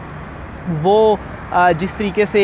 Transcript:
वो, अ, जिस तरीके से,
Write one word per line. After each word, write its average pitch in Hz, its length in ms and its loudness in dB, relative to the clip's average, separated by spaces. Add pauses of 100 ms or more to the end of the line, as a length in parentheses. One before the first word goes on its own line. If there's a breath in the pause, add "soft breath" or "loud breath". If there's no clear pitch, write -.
(840)
वो, 208 360 4 (340)
अ, 180 200 4
जिस 175 240 -4
तरीके 208 300 0
से, 202 180 2